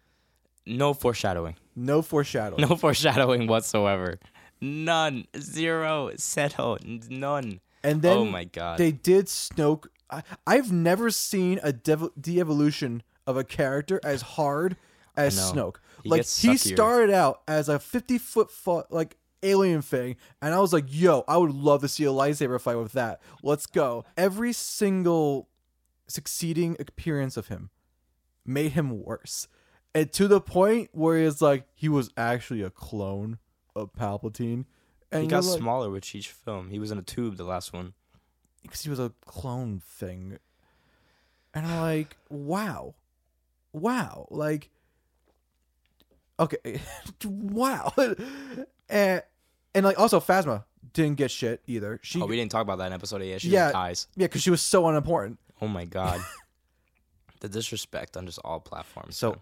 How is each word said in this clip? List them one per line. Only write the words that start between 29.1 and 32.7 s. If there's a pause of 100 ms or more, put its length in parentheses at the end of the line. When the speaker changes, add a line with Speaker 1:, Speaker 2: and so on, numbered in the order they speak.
Speaker 2:
And
to
the
point
where
it's
like,
he
was
actually
a
clone (360)